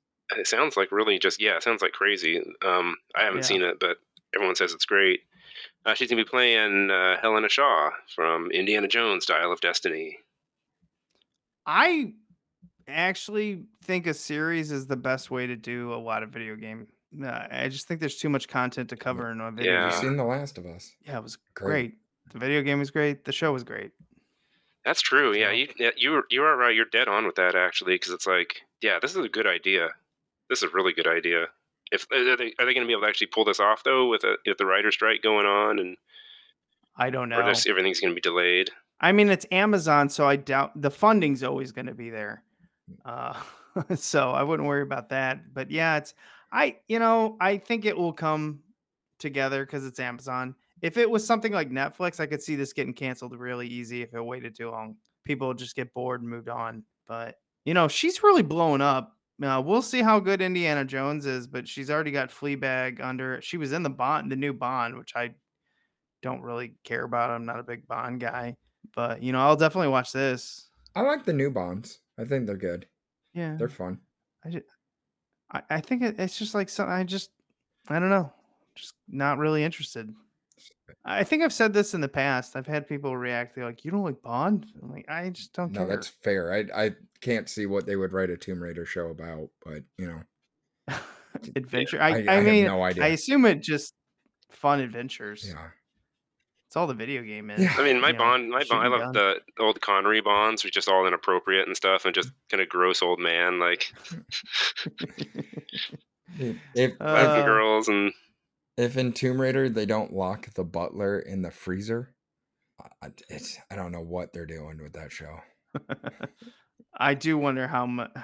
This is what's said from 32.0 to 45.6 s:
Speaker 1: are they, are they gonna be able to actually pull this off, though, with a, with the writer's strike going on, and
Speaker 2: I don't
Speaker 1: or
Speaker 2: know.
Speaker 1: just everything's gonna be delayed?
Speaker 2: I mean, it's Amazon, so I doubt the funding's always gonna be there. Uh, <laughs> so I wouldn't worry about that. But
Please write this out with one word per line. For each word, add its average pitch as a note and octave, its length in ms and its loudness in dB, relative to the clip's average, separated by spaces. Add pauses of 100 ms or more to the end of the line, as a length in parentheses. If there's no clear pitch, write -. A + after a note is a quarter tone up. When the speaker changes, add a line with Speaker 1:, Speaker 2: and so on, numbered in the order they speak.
Speaker 1:
are B2+ 260 4
they, A#2 220 -4
are B2 60 2
they B2+ 80 4
gonna B2 120 0
be A#2 60 0
able G#2 120 2
to G#2 40 4
actually G#2 200 0
pull A2 180 2
this G2+ 140 2
off, G#2+ 240 4
though, C3 240 4
with A2 160 2
a, G2+ 220 2
with G2+ 140 0
the G2+ 60 0
writer's G2+ 300 4
strike A2 280 2
going G#2 240 4
on, G#2 320 2
and F2+ 180 -6 (1000)
Speaker 2:
I C3 120 0
don't B2 240 -4
Speaker 1:
or A#2 80 2
Speaker 2:
know. A#2 80 2
Speaker 1:
just G2 180 2
everything's F#2 320 2
gonna F2+ 140 0
be F2 80 -6
delayed? F2+ 480 2 (300)
Speaker 2:
I F3 120 4
mean, G#3 180 6
it's F#3+ 220 2
Amazon, E3 580 4
so C#3+ 180 2
I C#3+ 80 4
doubt C#3 440 -2
the C#3+ 120 0
funding's D#3+ 520 4
always C3+ 280 -4
gonna A#2+ 240 -10
be A#2 160 -12
there. G#2+ 320 -10 (600)
Uh, B2 360 -8 (360)
<laughs> F3 200 -4
so C3+ 360 0
I C3+ 120 0
wouldn't D3+ 240 -2
worry C#3+ 160 0
about C3+ 260 -6
that. C3+ 440 -4
But C3 180 -8